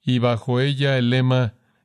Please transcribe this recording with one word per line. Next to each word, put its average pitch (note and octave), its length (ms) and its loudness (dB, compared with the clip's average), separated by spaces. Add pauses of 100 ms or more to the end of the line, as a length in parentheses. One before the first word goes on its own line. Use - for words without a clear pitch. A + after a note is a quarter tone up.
y B2+ 180 0
bajo A#2+ 420 0
ella C#3 360 0
el A#2+ 120 0
lema, B2+ 460 0 (300)